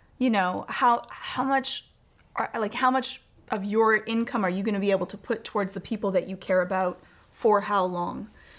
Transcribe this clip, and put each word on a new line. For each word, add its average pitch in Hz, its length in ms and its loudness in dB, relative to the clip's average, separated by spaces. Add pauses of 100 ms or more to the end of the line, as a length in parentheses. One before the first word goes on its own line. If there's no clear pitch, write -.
(180)
you 254 120 2
know, 190 380 0
how, 240 420 2
how - 320 -6
much, 269 460 0 (480)
are, - 180 -2
like, 214 200 -4
how 254 180 2
much 262 300 -2 (280)
of 202 140 -4
your 214 400 4
income 226 400 -2
are 180 60 2
you 190 120 -2
gonna 208 160 -2
be 196 140 2
able 185 140 2
to - 100 -8
put - 260 -4
towards 196 300 -2
the 180 80 -8
people 202 320 -4
that 180 160 0
you 185 80 -8
care 185 260 0
about 185 380 -2 (320)
for 208 300 4
how 202 220 2
long? 180 440 -4 (300)